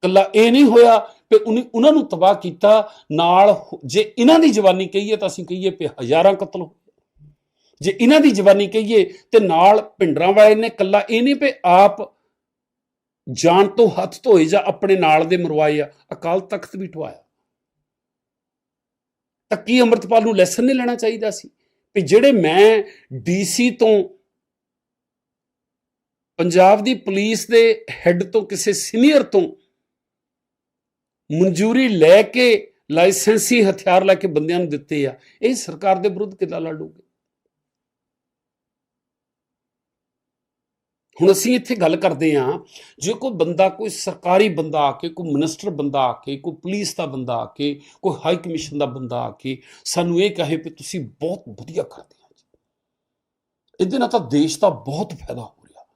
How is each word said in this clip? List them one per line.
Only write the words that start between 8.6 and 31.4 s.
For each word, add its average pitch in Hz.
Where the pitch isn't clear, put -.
ਕਹੀਏ 214
ਤੇ 226
ਨਾਲ 190
ਭਿੰਡਰਾਂਵਾਲੇ 196
ਨੇ 226
ਇਕੱਲਾ 202
ਇਹ 226
ਨਹੀਂ 277
ਵੀ 285
ਆਪ 196
ਜਾਨ 170
ਤੋਂ 226
ਹੱਥ 185
ਧੋਏ 190
ਜਾਂ 175
ਆਪਣੇ 196
ਨਾਲ 160
ਦੇ 175
ਮਰਵਾਏ 151
ਆ, 143
ਅਕਾਲ 170
ਤਖਤ -
ਵੀ 190
ਢਵਾਇਆ। -
ਤਾਂ 202
ਕੀ 247
ਅੰਮ੍ਰਿਤਪਾਲ 226
ਨੂੰ 226
ਲੈਸਨ 190
ਨਹੀਂ 269
ਲੈਣਾ 240
ਚਾਹੀਦਾ 220
ਸੀ -
ਵੀ 202
ਜਿਹੜੇ 220
ਮੈਂ 202
ਡੀ 180
ਸੀ 247
ਤੋਂ, 220
ਪੰਜਾਬ 185
ਦੀ 254
ਪੁਲਿਸ 202
ਦੇ 226
ਹੈੱਡ 175
ਤੋਂ, 202
ਕਿਸੇ 202
ਸੀਨੀਅਰ 254
ਤੋਂ 190
ਮਨਜ਼ੂਰੀ 190